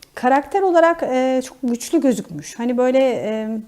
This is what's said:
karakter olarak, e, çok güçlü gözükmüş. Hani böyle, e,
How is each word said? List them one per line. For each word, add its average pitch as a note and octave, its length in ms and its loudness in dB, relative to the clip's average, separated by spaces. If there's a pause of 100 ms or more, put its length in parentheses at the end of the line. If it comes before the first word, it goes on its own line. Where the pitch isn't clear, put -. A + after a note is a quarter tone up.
(140)
karakter C#4+ 480 0
olarak, E4+ 400 4
e, C4 420 0
çok - 180 -18
güçlü A#3+ 380 -2
gözükmüş. F3+ 580 -2
Hani A#3+ 200 -4
böyle, B3+ 200 2
e, A3 500 -2 (200)